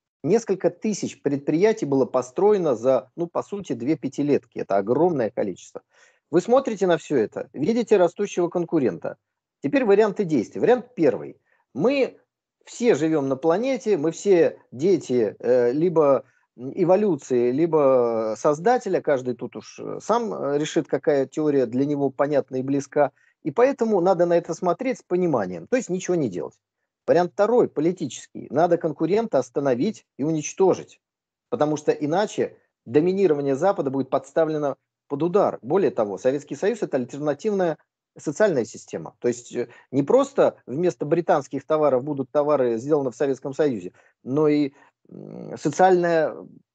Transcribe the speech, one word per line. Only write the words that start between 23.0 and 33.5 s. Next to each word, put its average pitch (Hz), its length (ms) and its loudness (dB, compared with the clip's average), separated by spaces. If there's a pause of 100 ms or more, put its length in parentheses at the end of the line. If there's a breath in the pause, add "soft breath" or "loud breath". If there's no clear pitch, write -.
И 156 80 -6
поэтому 226 500 2
надо 175 240 2
на 175 120 2
это 170 180 -4
смотреть 190 440 -4
с - 40 -20
пониманием, 113 640 -2
то 254 100 0
есть - 120 -4
ничего 180 260 -4
не 147 140 0
делать. 87 260 -10 (520)
Вариант 170 260 2
второй, 214 360 2
политический. - 800 -6
Надо 165 280 2
конкурента 170 640 -2
остановить 139 640 -2 (120)
и 127 60 -6
уничтожить, 156 800 -2 (480)
потому 151 280 -2
что 156 140 -2
иначе 151 680 -2 (280 soft breath)
доминирование 151 680 2